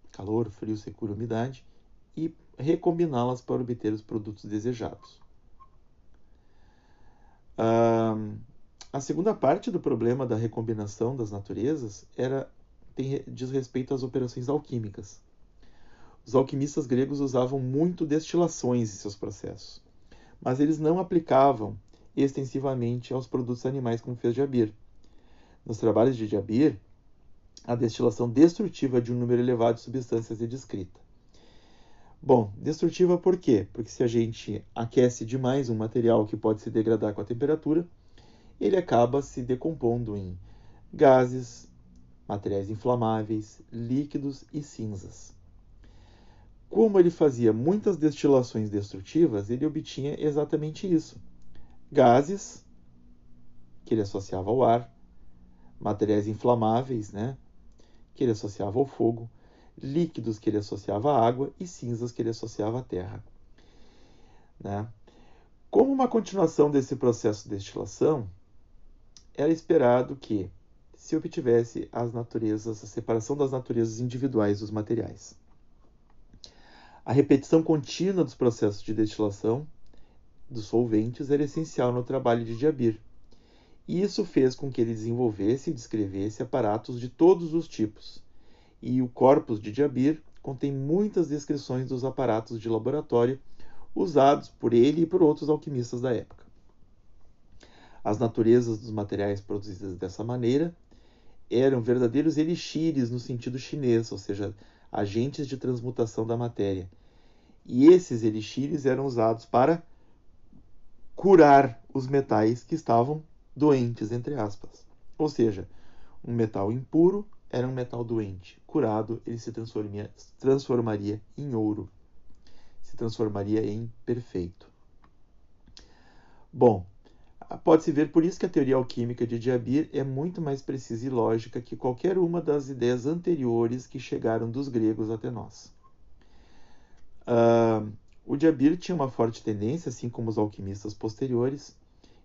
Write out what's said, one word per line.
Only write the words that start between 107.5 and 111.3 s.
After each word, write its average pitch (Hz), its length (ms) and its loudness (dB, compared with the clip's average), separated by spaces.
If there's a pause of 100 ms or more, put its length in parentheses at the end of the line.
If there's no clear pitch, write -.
E 127 220 6
esses 170 360 8
elixires 127 640 -2
eram 131 200 2
usados 113 400 0
para 160 380 2 (1300)
curar 143 680 8 (120)